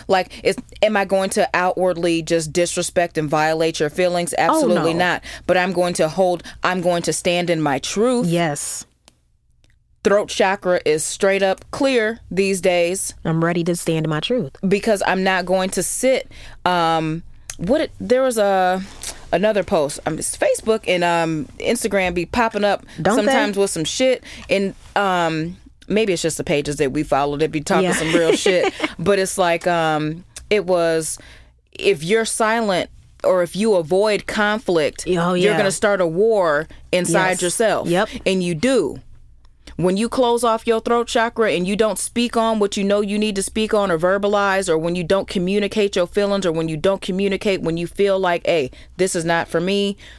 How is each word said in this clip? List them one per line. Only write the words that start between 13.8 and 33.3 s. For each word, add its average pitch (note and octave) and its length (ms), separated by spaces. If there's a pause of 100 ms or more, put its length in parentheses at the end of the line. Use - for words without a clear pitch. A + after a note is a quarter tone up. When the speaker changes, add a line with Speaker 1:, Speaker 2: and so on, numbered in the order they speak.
Speaker 2:
in D#3+ 40
my D3+ 100
truth. G#3 320 (160)
Speaker 1:
Because G3+ 400
I'm F#3 160
not F#3 220
going F#3 260
to F#3+ 120
sit, - 460 (360)
um, E3 580 (320)
what A3+ 240
it, D#4 120 (100)
there A#3+ 200
was B3+ 160
a, F#3+ 440 (500)
another G3 320
post. D3+ 420
Um, D#3 140
it's - 160
Facebook D#4+ 540
and, F3 160
um, E3 400 (140)
Instagram G3 540
be F3 120
popping A3 400
up G3+ 180 (180)
Speaker 2:
Don't F#3+ 140
they? - 160
Speaker 1:
sometimes G#3 260
with G3 120
some D#3+ 160
shit. B3+ 400 (240)
And, G3 260 (220)
um, F3 580 (360)
maybe G#3 220
it's E3 80
just D#3+ 160
the C#3+ 60
pages D3 320
that C#3 160
we D3 100
follow C#3+ 340
that D3 160
be D3+ 100
talking F#3 240
Speaker 2:
Yeah. F3 80
Speaker 1:
some D#3+ 200
real E3 220
shit. A#3+ 360 (140)
Speaker 2:
<laughs> - 140
Speaker 1:
But G3 180
it's F#3+ 220
like, E3+ 260
um, D#3+ 580 (280)
it G#3 140
was, E3 520 (540)
if F3 320
you're G#3+ 220
silent A3 680 (320)
or F#3 180